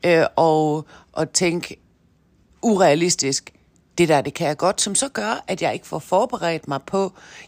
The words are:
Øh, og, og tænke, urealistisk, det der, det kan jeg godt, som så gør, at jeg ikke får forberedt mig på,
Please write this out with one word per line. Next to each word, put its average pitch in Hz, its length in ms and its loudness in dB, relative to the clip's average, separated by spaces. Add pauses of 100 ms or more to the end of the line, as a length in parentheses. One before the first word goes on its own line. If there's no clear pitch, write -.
Øh, 165 220 4 (100)
og, 156 500 2 (260)
og 160 200 -4
tænke, 170 440 -2 (840)
urealistisk, 170 880 2 (480)
det 170 100 4
der, 151 120 4
det 139 140 -6
kan - 120 -4
jeg 147 100 -2
godt, 185 240 -2
som 202 140 -2
så 269 140 -2
gør, 220 400 -6
at 190 140 -6
jeg 143 120 0
ikke - 120 -12
får 156 120 -8
forberedt 170 680 -2
mig 139 140 -6
på, 196 300 -4 (360)